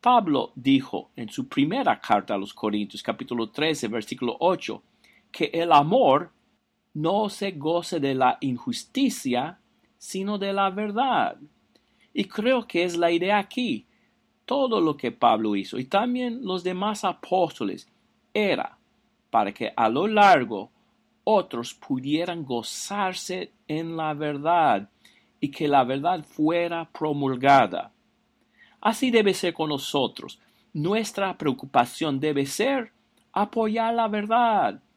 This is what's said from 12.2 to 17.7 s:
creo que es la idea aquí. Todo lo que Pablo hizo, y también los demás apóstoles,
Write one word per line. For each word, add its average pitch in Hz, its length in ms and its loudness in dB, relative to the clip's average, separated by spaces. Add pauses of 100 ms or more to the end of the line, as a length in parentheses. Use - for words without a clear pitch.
creo 233 420 -2
que 170 180 0
es 175 120 -4
la 170 140 2
idea 180 280 2
aquí. 196 480 -4 (580)
Todo 247 360 0
lo 156 160 2
que 123 140 -4
Pablo 110 460 2
hizo, 98 220 -6
y 127 80 -6
también 247 580 -2
los 185 180 -4
demás 190 420 -4
apóstoles, 170 840 -2 (440)